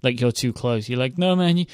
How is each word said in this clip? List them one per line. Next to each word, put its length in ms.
like, 180
you're 120
too 200
close. 360
You're 100
like, 180
"No, 200
man, 200
you, 180